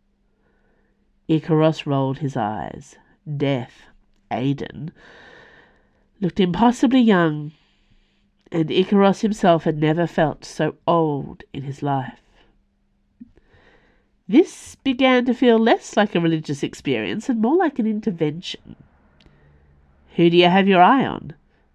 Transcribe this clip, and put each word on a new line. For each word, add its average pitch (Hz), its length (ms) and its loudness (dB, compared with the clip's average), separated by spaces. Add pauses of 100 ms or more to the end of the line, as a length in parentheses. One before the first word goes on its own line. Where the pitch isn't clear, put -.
(1300)
Icaros 156 580 0
rolled 135 320 -2
his 135 180 -6
eyes. 107 600 -8 (280)
Death, 139 600 -6 (440)
Aidan, 139 640 -6 (1300)
looked 190 200 -4
impossibly 233 600 2
young, 165 520 2 (1000)
and 160 160 -2
Icaros 196 540 2
himself 196 420 2
had 156 140 -2
never 156 280 0
felt 160 380 -2
so - 320 -6 (100)
old 160 580 -2 (100)
in 139 80 -12
his 135 200 -14
life. 139 380 -6 (2000)
This - 500 0
began 254 500 0
to 254 80 0
feel 240 240 4
less 233 400 0
like 208 160 0
a 175 60 0
religious 160 420 -4
experience 113 640 -6
and 233 140 -2
more 254 140 2
like 349 220 -2
an 220 80 -2
intervention. 175 880 -6 (1400)
"Who 170 140 4
do 170 80 4
you 175 100 8
have 190 180 4
your 190 140 4
eye 220 240 6
on? 87 300 -8 (400)